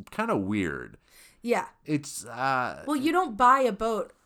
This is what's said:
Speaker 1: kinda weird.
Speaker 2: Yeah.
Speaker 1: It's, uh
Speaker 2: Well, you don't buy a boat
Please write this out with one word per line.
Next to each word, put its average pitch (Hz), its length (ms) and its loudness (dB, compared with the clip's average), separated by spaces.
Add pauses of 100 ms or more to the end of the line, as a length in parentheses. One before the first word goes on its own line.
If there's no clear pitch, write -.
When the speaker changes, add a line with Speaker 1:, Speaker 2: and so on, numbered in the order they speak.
(120)
Speaker 1:
kinda 220 240 -2
weird. 87 640 -2 (460)
Speaker 2:
Yeah. 226 220 0 (200)
Speaker 1:
It's, 147 400 -4
uh 120 640 -2
Speaker 2:
Well, 302 80 0
you 285 160 0
don't 330 260 2
buy 254 240 6
a 240 100 4
boat 220 420 -4 (120)